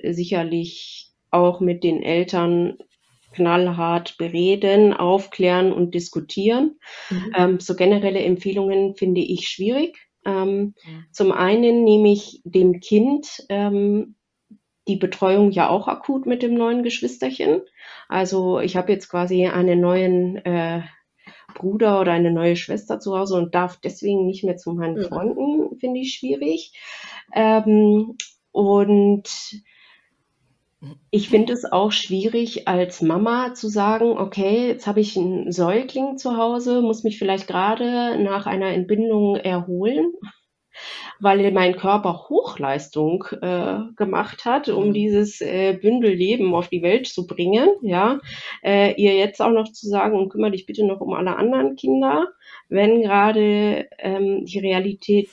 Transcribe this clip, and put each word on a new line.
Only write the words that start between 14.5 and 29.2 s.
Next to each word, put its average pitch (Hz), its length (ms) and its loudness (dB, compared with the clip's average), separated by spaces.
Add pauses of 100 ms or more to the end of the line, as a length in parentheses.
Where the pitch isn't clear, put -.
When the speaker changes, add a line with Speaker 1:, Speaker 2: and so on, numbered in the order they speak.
Speaker 1:
die 196 80 -2
Betreuung 196 560 2
ja 185 180 2
auch 202 200 0
akut 269 360 -4
mit 247 160 -2
dem 240 120 0
neuen 240 280 0
Geschwisterchen. 247 800 -2 (460)
Also 185 540 -2
ich 180 160 -2
habe 180 160 0
jetzt 196 160 -6
quasi 180 360 0
einen 180 360 2
neuen, 180 640 2
äh, 170 360 -2 (720)
Bruder 202 460 0
oder 180 140 2
eine 170 180 2
neue 170 240 2
Schwester - 460 -6
zu 190 180 -4
Hause 196 160 -2
und 175 180 -2
darf 180 280 -2
deswegen 196 440 -4
nicht 190 200 -4
mehr 180 100 -2
zu 170 160 -10
meinen 165 240 -4
Speaker 2:
Mhm. 208 80 -4
Speaker 1:
Freunden, 254 760 -4
finde 254 220 -6
ich 262 140 -8
schwierig. 285 580 -4 (640)
Ähm, 214 800 4 (380)
und 202 760 4 (1800)